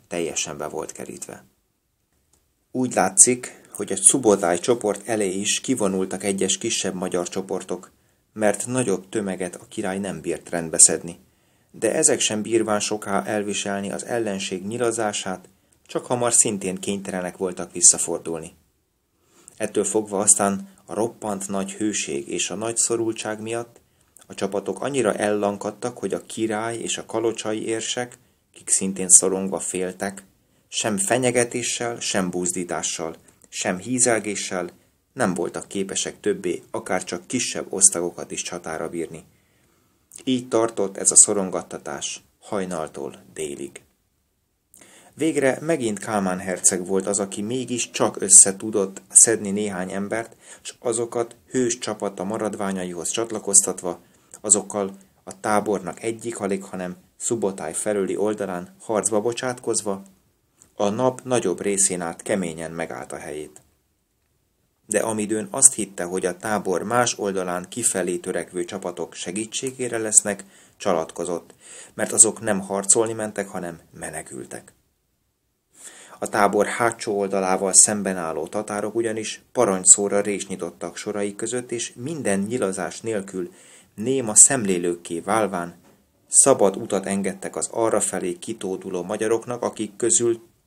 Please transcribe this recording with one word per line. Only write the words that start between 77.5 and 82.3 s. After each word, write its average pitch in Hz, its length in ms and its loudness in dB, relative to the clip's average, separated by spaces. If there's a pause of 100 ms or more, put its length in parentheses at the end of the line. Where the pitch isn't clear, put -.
szemben 98 440 6
álló 80 300 -4
tatárok 107 480 -4
ugyanis 110 460 -2 (100)
parancsszóra 101 720 4
rést 101 260 -2
nyitottak 87 500 -8
sorai 101 380 -4
között, 120 360 -6
és 117 240 -6
minden 120 440 -2